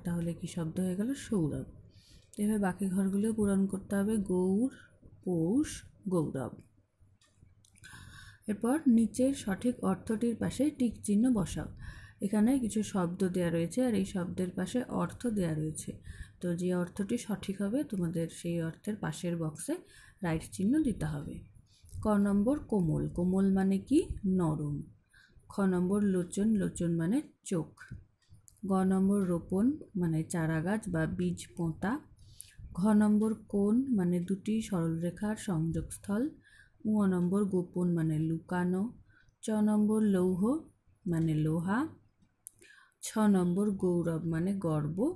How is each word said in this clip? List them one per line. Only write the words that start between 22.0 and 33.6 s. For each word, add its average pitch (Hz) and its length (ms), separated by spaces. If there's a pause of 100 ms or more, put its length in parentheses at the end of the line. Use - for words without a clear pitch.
ক - 40
নম্বর 202 520
কোমল। 156 500
কোমল 180 460
মানে 190 240
কি? 262 200 (280)
নরম। 156 500 (720)
খ - 120
নম্বর 185 420
লোচন। 190 540
লোচন 175 400
মানে 170 220 (260)
চোখ। 165 240 (1000)
গ 190 60
নম্বর 190 520
রোপণ 180 420 (300)
মানে 160 260
চারা 160 380
গাছ 202 280
বা 165 180
বীজ 180 340 (160)
পোঁতা। 170 360 (800)
ঘ - 140
নম্বর 214 440 (180)
কোণ 202 260 (220)